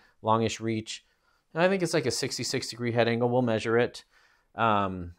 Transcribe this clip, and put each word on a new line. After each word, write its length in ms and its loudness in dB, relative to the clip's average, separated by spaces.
longish 380 2
reach. 440 -6
And 80 0
I 60 4
think 140 0
it's, 120 -2
like, 120 0
a 40 2
sixty-six 580 -4
degree 240 -4
head 160 4
angle. 200 2
We'll 140 2
measure 360 2
it. 260 0
Um, 640 0